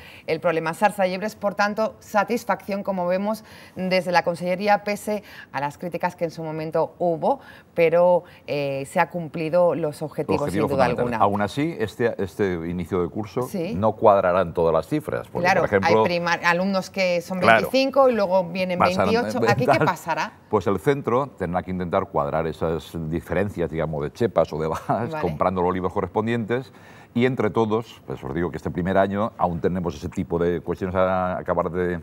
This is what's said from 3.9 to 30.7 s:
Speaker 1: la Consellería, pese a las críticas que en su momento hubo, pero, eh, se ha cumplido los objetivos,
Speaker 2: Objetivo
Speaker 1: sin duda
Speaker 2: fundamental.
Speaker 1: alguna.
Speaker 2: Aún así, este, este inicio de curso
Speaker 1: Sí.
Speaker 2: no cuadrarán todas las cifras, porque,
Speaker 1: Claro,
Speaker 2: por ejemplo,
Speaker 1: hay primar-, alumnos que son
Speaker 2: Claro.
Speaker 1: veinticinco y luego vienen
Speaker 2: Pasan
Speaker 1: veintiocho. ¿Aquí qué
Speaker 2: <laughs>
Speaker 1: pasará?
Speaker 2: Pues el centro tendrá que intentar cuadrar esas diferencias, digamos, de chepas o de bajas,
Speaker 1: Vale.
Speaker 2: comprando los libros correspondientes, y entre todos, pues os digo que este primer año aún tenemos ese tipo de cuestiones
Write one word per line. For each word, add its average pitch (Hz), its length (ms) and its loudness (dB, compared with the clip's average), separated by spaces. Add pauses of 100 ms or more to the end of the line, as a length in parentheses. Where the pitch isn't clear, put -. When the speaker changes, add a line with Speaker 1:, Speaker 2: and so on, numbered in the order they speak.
Speaker 1:
la 170 120 4
Consellería, 185 600 0
pese 208 400 -4 (280)
a 135 80 -6
las 147 180 -6
críticas 175 380 -6
que 175 100 -4
en 160 60 -6
su 165 120 -12
momento 160 560 -2
hubo, 175 400 0 (340)
pero, 170 500 4 (240)
eh, 139 420 -4
se 185 100 -2
ha 170 100 2
cumplido 165 640 0
los 151 260 -4
objetivos, 143 400 -2
Speaker 2:
Objetivo 107 260 0
Speaker 1:
sin 139 80 0
duda 135 100 4
Speaker 2:
fundamental. 120 200 0
Speaker 1:
alguna. 120 120 -4
Speaker 2:
Aún 101 240 2
así, 143 380 -2
este, 110 420 -2
este 98 320 0 (160)
inicio 90 320 -2
de 85 80 0
curso 110 340 -6
Speaker 1:
Sí. 170 320 -6
Speaker 2:
no 107 180 0
cuadrarán 92 600 4
todas 82 200 2
las 80 140 0
cifras, - 400 -4
porque, - 180 -4
Speaker 1:
Claro, 185 160 4
Speaker 2:
por 156 80 2
ejemplo, - 300 4
Speaker 1:
hay 110 60 6
primar-, 170 400 0
alumnos 185 440 2
que 180 320 0
son 185 180 -8
Speaker 2:
Claro. 220 180 8
Speaker 1:
veinticinco 269 520 4
y 247 60 2
luego 190 300 2
vienen 180 340 -2
Speaker 2:
Pasan 190 300 4
Speaker 1:
veintiocho. 226 380 0
¿Aquí 104 180 2
qué 165 140 4
Speaker 2:
<laughs> - 60 4
Speaker 1:
pasará? 170 460 -2 (180)
Speaker 2:
Pues - 180 0
el 98 120 2
centro 139 480 0 (100)
tendrá 90 260 -2
que 92 80 -10
intentar 92 360 -2
cuadrar 76 400 -2
esas 80 440 -4 (180)
diferencias, 85 600 -2
digamos, 78 340 -4
de 71 80 -6
chepas 87 420 0
o 78 60 -6
de 80 80 -2
bajas, 104 440 -4
Speaker 1:
Vale. - 100 -8
Speaker 2:
comprando 90 400 0
los 90 120 2
libros 90 200 -4
correspondientes, 113 800 -4 (420)
y 120 120 2
entre 113 240 0
todos, 113 560 -2
pues 65 160 -10
os 67 140 -8
digo 85 160 -2
que 82 60 -12
este 87 120 -6
primer 92 280 0
año 101 400 2
aún 87 240 -2
tenemos 87 340 -2
ese 85 140 -10
tipo 85 280 -4
de 85 220 0
cuestiones 87 380 -6